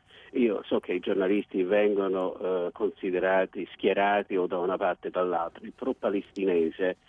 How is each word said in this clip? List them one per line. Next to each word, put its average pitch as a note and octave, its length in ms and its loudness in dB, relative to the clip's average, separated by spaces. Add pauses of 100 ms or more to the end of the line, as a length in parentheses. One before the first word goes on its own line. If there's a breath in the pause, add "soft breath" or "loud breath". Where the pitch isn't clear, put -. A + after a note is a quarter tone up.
(340 soft breath)
io A#2 320 2
so A#2+ 140 0
che - 140 -6
i F2+ 60 -2
giornalisti G2 640 0
vengono, G2 760 2 (300)
eh, - 60 -2
considerati F#2+ 1000 0
schierati G2+ 600 2
o F2+ 100 2
da F2+ 140 -2
una F2+ 180 -2
parte F2+ 300 -2
o E2+ 40 -6
dall'altra, F2 540 -2
il A2 80 -14
pro-palestinese, F#2+ 1200 -2 (120)